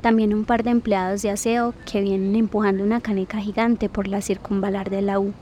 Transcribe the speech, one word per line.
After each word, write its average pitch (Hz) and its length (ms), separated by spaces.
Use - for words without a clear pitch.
También 220 320
un 214 100
par 233 200
de 240 80
empleados 196 500
de 208 80
aseo 233 440
que 202 120
vienen 196 340
empujando 202 480
una 226 160
caneca 202 380
gigante 214 500
por 196 220
la 196 120
circunvalar 196 680
de 196 120
la 196 200
U. 202 200